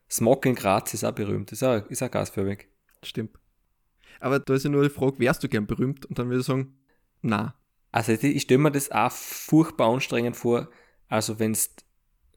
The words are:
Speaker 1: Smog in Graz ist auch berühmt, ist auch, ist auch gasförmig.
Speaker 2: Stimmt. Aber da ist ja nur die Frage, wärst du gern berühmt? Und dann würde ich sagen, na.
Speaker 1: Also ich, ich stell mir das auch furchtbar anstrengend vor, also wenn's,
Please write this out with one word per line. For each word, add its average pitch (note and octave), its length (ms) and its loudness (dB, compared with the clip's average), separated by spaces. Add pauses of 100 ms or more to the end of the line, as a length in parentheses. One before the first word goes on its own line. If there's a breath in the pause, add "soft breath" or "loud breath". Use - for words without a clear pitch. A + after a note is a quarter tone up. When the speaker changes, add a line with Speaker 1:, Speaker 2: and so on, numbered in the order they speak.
Speaker 1:
Smog A2 360 2
in B2+ 100 2
Graz G2+ 380 0
ist A2+ 100 -6
auch A2+ 80 -2
berühmt, G#2 400 -4
ist A2+ 120 -8
auch, A#2+ 260 2
ist - 120 -8
auch B2 80 -4
gasförmig. G2+ 600 -4 (340)
Speaker 2:
Stimmt. - 340 -10 (840 soft breath)
Aber C3+ 180 2
da C3+ 140 -2
ist C3+ 100 2
ja D3 60 -2
nur C#3+ 140 4
die C#3+ 60 4
Frage, C3+ 300 -2
wärst B2+ 240 0
du C3 60 -4
gern G#2+ 180 -2
berühmt? B2+ 380 -4
Und - 120 -10
dann B2 120 -4
würde B2+ 100 0
ich B2+ 60 -2
sagen, C3+ 320 -2 (440)
na. A2 320 -2 (380)
Speaker 1:
Also A2+ 220 2
ich, A2 100 -2
ich C#3+ 200 0
stell B2+ 160 6
mir D3+ 120 4
das C#3 180 -2
auch A2+ 220 2
furchtbar - 840 2
anstrengend A#2+ 440 -2
vor, A#2+ 320 0 (400 soft breath)
also A2 300 -2
wenn's, A2 360 -2 (600)